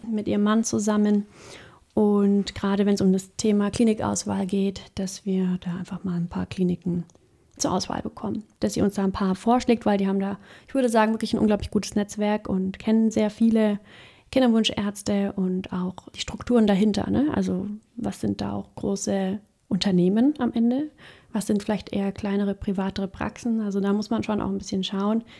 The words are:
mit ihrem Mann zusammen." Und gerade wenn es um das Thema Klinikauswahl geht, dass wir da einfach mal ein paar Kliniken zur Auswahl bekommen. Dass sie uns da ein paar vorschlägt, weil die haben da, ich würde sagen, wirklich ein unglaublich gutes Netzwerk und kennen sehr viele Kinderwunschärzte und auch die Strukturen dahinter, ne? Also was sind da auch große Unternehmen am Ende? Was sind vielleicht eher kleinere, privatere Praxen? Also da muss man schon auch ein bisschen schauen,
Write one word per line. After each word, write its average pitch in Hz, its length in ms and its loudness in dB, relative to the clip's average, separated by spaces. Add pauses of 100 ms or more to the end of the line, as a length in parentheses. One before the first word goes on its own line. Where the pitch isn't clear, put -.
mit 214 200 -4
ihrem 208 160 2
Mann 214 200 4
zusammen." 208 640 2 (680)
Und 202 600 2
gerade 196 320 0
wenn 202 80 4
es 202 60 0
um 190 120 4
das 190 240 -2
Thema 202 340 2
Klinikauswahl 208 760 0
geht, 196 340 -2 (140)
dass 190 320 -8
wir 185 340 0
da 175 160 -6
einfach 185 280 -10
mal 180 120 -2
ein 175 120 -2
paar 180 180 -6
Kliniken 175 580 -2 (540)
zur - 140 0
Auswahl 185 300 -4
bekommen. 214 420 -8 (160)
Dass 208 140 -2
sie - 80 0
uns 202 120 2
da 196 100 0
ein 190 80 2
paar 190 220 0
vorschlägt, 233 500 2
weil 208 140 2
die 196 100 0
haben 196 120 0
da, 196 180 -6 (280)
ich - 80 -8
würde 254 140 2
sagen, 220 240 4
wirklich 220 220 -2
ein 226 40 2
unglaublich 208 320 2
gutes - 240 -2
Netzwerk 208 540 -2
und 190 300 -4
kennen 220 320 2
sehr 214 200 0
viele 220 480 2 (520)
Kinderwunschärzte 208 1040 0
und 185 400 -4
auch 180 420 -6
die - 60 -10
Strukturen - 460 2
dahinter, 196 440 2
ne? 226 240 2
Also 190 320 -2 (300)
was 214 240 -6
sind 202 200 -2
da 202 140 -4
auch 202 220 -10
große 196 640 -2 (300)
Unternehmen 196 680 4
am 233 160 0
Ende? 247 360 0 (440)
Was 202 120 -4
sind 208 160 0
vielleicht 208 300 -4
eher 196 180 -2
kleinere, 202 440 -2
privatere 190 540 -4
Praxen? 226 520 -4
Also 202 200 -2
da 202 120 0
muss 214 160 -2
man 220 140 -2
schon 208 180 -2
auch - 80 -2
ein 196 100 -4
bisschen 190 240 -4
schauen, 208 400 -2 (180)